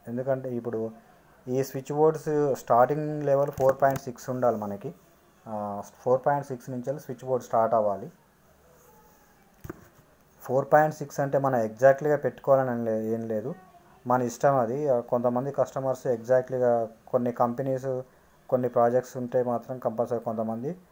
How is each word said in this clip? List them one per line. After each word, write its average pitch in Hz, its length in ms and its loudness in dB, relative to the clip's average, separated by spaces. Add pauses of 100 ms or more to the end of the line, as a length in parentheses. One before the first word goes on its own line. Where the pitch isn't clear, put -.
ఎందుకంటే 127 480 -4
ఇప్పుడు 110 340 -6 (580)
ఈ 127 140 0
స్విచ్ 131 300 -8
బోర్డ్స్ 151 640 2
స్టార్టింగ్ 147 680 2
లెవెల్ 143 280 2
ఫోర్ 135 320 2
పాయింట్ 135 200 2
సిక్స్ - 280 -12
ఉండాలి 123 260 0
మనకి. 101 380 -8 (540)
ఆ, 104 340 -6 (180)
ఫోర్ 131 260 2
పాయింట్ 143 200 0
సిక్స్ 131 240 -12
నుంచి 131 300 -6
స్విచ్ 127 240 -14
బోర్డు 127 200 -2
స్టార్ట్ 113 300 2
అవ్వాలి. 107 380 0 (2250)
ఫోర్ 135 300 -2
పాయింట్ 156 240 6
సిక్స్ - 240 -8
అంటే 143 180 0
మనం 135 220 2
ఎగ్జాక్ట్లీగా 135 560 4
పెట్టుకోవాలని 135 540 0
ఏం 120 140 -4
లే-, 110 300 -2
ఏం 113 140 -6
లేదు, 113 260 -4 (520)
మన 123 160 2
ఇష్టం 139 340 2
అది. 131 320 0
ఆ, 123 120 2
కొంతమంది 123 520 0
కస్టమర్స్ 135 540 -2
ఎగ్జాక్ట్లీగా 123 840 2 (200)
కొన్ని 120 240 0
కంపెనీస్ 127 680 -2 (460)
కొన్ని 127 200 0
ప్రాజెక్ట్స్ 120 480 2
ఉంటే 123 260 0
మాత్రం 123 360 -4
కంపల్సరీ 117 400 -2
కొంతమంది, 113 580 -4 (160)